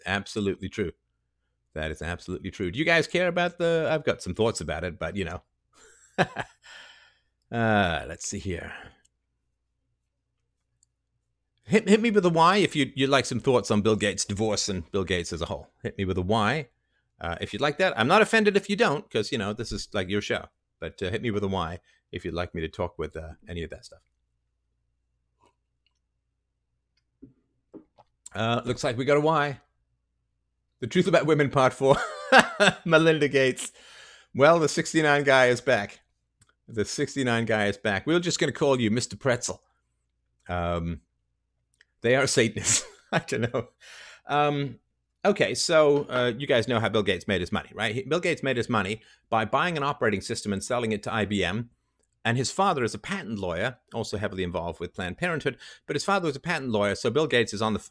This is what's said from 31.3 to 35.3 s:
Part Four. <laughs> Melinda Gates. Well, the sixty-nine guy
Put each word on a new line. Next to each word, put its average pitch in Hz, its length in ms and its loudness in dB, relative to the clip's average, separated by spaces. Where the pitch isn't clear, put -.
Part 131 240 4
Four. 135 240 4
<laughs> - 440 0
Melinda 160 440 6
Gates. 131 420 0
Well, 160 240 6
the 156 100 2
sixty-nine 151 540 2
guy 131 240 6